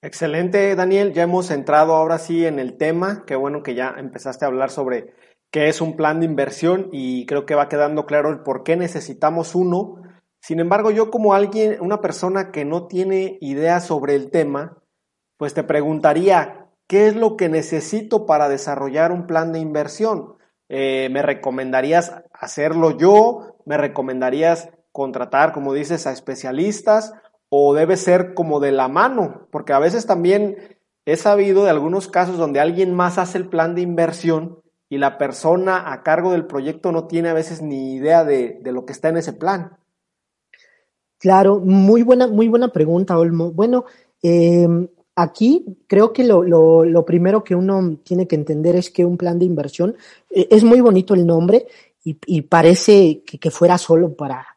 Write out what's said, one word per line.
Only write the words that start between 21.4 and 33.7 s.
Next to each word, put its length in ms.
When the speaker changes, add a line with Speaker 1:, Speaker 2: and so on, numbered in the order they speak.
Speaker 1:
hacerlo 640
yo? 680
¿Me 120
recomendarías 920
contratar, 600
como 200
dices, 340
a 60
especialistas? 1000
¿O 260
debe 220
ser 380
como 240
de 140
la 160
mano? 640
Porque 200
a 60
veces 280
también 500
he 100
sabido 480
de 60
algunos 380
casos 280
donde 220
alguien 340
más 260
hace 200
el 100
plan 280